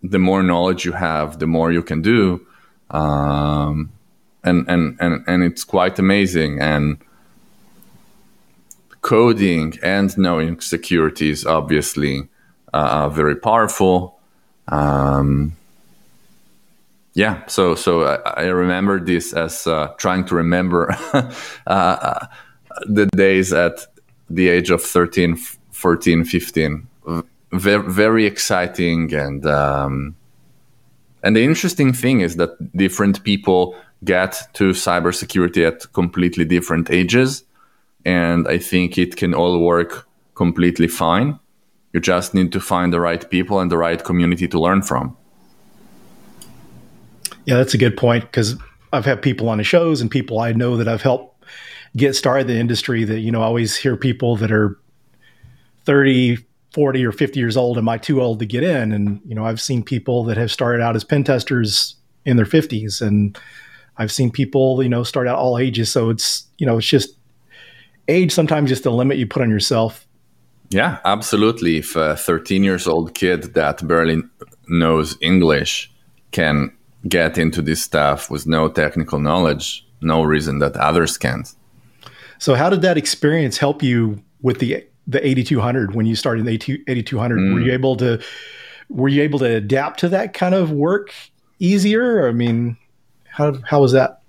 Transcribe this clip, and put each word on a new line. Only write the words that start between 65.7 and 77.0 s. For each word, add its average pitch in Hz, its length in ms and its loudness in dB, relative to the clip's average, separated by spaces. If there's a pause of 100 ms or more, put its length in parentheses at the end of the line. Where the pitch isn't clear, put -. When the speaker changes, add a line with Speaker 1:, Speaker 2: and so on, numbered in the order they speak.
Speaker 2:
So 113 200 0
it's, - 340 -4 (140)
you 147 100 0
know, 117 100 2
it's 113 100 -2
just - 280 2 (920)
age 175 240 2
sometimes 156 360 2
just 131 140 -2
the 131 80 0
limit 127 260 0
you 127 80 0
put - 160 -4
on 120 80 2
yourself. 110 560 0 (640)
Speaker 1:
Yeah, 120 360 0
absolutely. 104 720 0
If - 180 -6
a 76 220 0
thirteen 92 480 -2
years 92 200 -2
old 82 300 -2
kid 90 380 -2
that 76 340 -2
barely 82 340 2 (460)
knows 82 540 2
English 82 680 2 (420)
can 76 420 0 (340)